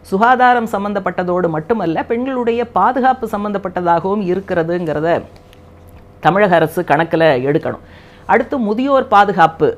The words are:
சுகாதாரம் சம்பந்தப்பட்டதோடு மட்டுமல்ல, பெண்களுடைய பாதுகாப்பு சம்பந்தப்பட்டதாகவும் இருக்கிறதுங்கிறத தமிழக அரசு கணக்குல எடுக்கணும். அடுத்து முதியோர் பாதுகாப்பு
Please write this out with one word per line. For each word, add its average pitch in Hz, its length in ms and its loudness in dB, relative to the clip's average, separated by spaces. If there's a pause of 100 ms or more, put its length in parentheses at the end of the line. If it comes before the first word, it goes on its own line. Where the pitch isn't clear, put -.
சுகாதாரம் 240 680 2
சம்பந்தப்பட்டதோடு 190 800 -4
மட்டுமல்ல, 165 560 -4
பெண்களுடைய 240 640 -4
பாதுகாப்பு 247 640 0
சம்பந்தப்பட்டதாகவும் 190 920 -2
இருக்கிறதுங்கிறத 170 960 -2 (960)
தமிழக 180 360 2
அரசு 160 260 2
கணக்குல 160 600 2
எடுக்கணும். 143 400 -2 (420)
அடுத்து 233 320 0
முதியோர் 254 500 0
பாதுகாப்பு 180 720 4